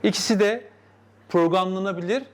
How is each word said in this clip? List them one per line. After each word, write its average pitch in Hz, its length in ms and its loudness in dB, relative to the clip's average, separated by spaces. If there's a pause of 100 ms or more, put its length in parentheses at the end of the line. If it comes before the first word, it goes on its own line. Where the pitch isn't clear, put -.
İkisi 208 360 0
de 214 240 2 (640)
programlanabilir 185 920 0 (100)